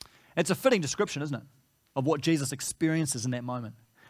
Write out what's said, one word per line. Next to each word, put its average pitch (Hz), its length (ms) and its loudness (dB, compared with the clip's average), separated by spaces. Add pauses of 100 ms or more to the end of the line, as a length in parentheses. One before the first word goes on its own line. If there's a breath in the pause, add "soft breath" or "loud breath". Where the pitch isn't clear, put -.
(380 loud breath)
It's 170 120 4
a 190 60 2
fitting 247 240 4
description, 151 420 -2
isn't 147 140 -4
it, 110 80 -8 (540)
of 131 80 0
what 151 160 2
Jesus 151 320 2
experiences 160 720 -2
in 127 60 0
that 123 120 -4
moment. 123 320 -8 (340 soft breath)